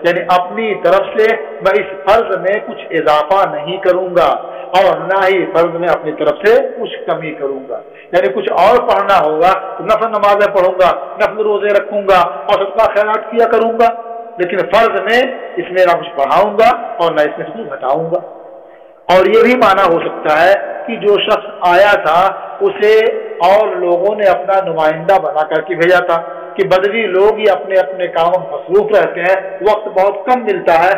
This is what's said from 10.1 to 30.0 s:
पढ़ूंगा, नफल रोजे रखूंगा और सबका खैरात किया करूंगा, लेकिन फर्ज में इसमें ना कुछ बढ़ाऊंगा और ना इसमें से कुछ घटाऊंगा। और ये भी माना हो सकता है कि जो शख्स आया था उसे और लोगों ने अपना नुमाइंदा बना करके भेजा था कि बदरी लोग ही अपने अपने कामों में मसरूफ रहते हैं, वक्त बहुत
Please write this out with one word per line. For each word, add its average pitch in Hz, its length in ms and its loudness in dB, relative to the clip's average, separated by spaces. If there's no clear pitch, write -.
पढ़ूंगा, 185 680 0
नफल 208 200 -2
रोजे 208 300 0
रखूंगा 196 480 2
और 185 420 -2
सबका 220 220 0
खैरात 214 460 -2
किया 233 160 2
करूंगा, 226 420 2
लेकिन 180 180 -2
फर्ज 196 420 2
में 226 200 0
इसमें 180 300 0
ना 170 80 4
कुछ 156 140 -4
बढ़ाऊंगा 202 840 2
और 160 140 0
ना 151 60 2
इसमें - 240 -2
से - 60 -12
कुछ 160 260 -10
घटाऊंगा। 160 420 -2
और 185 140 4
ये 226 140 4
भी 247 120 2
माना 196 280 2
हो 170 160 2
सकता - 360 -2
है 180 180 4
कि 226 80 -6
जो 196 260 2
शख्स 208 260 -2
आया 196 260 4
था 160 260 2
उसे 208 320 2
और 196 300 4
लोगों 180 380 0
ने 208 120 0
अपना 190 380 2
नुमाइंदा 160 520 0
बना 156 240 -2
करके 156 340 -2
भेजा 175 240 4
था 165 360 -4
कि 196 100 0
बदरी 202 400 2
लोग 202 300 2
ही 214 80 -4
अपने 190 320 2
अपने 185 300 -2
कामों 170 320 0
में 160 140 -8
मसरूफ 190 420 0
रहते 170 260 0
हैं, 185 440 -2
वक्त 214 220 0
बहुत 190 420 0